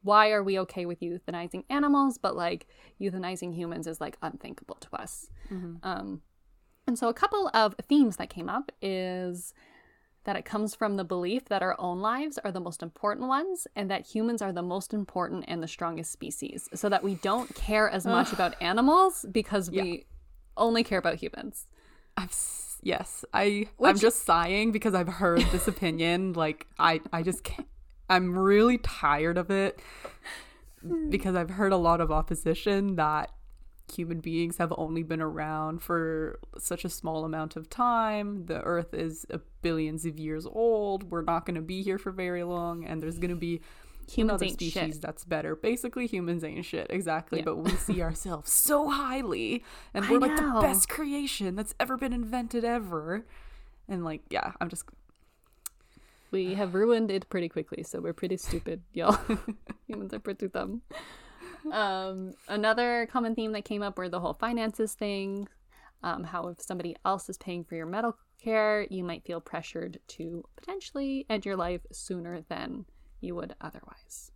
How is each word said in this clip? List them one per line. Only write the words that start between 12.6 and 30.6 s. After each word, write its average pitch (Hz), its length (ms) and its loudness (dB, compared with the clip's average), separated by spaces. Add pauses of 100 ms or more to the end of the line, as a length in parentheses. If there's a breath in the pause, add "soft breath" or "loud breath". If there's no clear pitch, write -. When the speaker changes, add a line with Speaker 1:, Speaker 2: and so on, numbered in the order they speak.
Speaker 1:
most 170 220 -8
important 208 460 -2
ones 339 460 0
and 196 160 -2
that - 180 -2
humans 226 340 0
are 196 100 -2
the 175 100 -4
most 180 300 -4
important 185 560 -2
and 170 140 -4
the 165 60 -6
strongest 165 440 -6
species, - 600 -8
so 202 140 0
that 196 140 4
we 196 140 0
don't 208 380 -2
care 214 340 2
as 185 180 -2
much 233 220 4
Speaker 2:
Ugh. - 60 -4
Speaker 1:
about 180 280 2
animals 285 680 6
because 202 380 2
Speaker 2:
Yeah. 190 120 2
Speaker 1:
we 175 240 -4 (500)
only 226 260 6
care 202 160 2
about 170 180 2
humans. - 500 -8 (520 soft breath)
Speaker 2:
I'm 185 60 -2
s-, - 580 -6
yes, - 500 -4
I, 202 360 2 (120)
I'm 233 140 8
Speaker 1:
Which 202 80 2
Speaker 2:
just 233 220 6
sighing 185 460 4
because 214 220 2
I've 180 160 2
heard 175 320 4 (100)
this 180 180 2
Speaker 1:
<laughs> 196 60 0
Speaker 2:
opinion. 170 600 2
Like, 156 320 0 (120)
I, 160 220 4 (100)
I 165 120 -2
just 180 220 -2
can't, - 240 -8 (420)
I'm 185 280 6
really 208 400 8
tired 160 600 2
of 180 120 -2
it 196 300 2 (1000 loud breath)